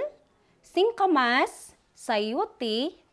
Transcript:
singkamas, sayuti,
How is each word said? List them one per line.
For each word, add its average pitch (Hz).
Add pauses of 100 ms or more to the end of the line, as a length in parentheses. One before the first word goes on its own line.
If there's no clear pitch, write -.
(600)
singkamas, 330 (240)
sayuti, 233 (120)